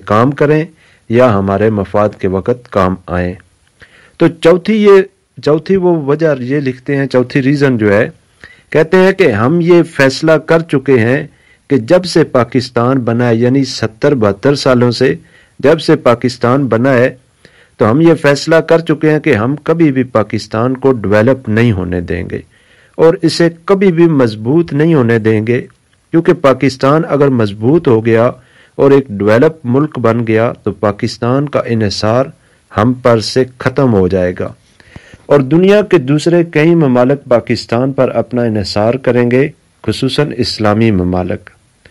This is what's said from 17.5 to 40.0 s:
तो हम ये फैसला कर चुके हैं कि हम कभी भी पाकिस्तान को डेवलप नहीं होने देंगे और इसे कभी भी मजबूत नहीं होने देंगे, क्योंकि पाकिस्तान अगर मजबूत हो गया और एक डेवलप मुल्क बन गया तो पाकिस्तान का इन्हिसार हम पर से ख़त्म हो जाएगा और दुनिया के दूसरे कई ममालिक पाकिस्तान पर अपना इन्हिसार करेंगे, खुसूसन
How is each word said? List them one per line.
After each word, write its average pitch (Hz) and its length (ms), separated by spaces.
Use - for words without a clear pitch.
तो 123 60
हम 123 160
ये 165 140
फैसला 151 460
कर 165 200
चुके 160 280
हैं 151 120
कि 156 120
हम 117 220
कभी 165 240
भी 131 140
पाकिस्तान 113 720
को 135 180
डेवलप 110 560
नहीं 113 220
होने 90 320
देंगे 87 400
और 165 260
इसे 165 260
कभी 196 220
भी 165 180
मजबूत 131 640
नहीं 160 220
होने 117 240
देंगे, 110 400
क्योंकि - 760
पाकिस्तान 139 720
अगर 139 260
मजबूत 110 560
हो 113 140
गया 117 320
और 139 160
एक 139 160
डेवलप 110 580
मुल्क 139 320
बन 113 260
गया 113 300
तो - 180
पाकिस्तान 117 760
का 127 200
इन्हिसार 110 640
हम 120 300
पर 117 200
से 131 220
ख़त्म 131 280
हो 95 200
जाएगा 90 440
और 143 140
दुनिया 185 400
के 185 160
दूसरे 151 460
कई 165 300
ममालिक 135 540
पाकिस्तान 120 640
पर 131 180
अपना 120 340
इन्हिसार 107 540
करेंगे, 123 480
खुसूसन 131 500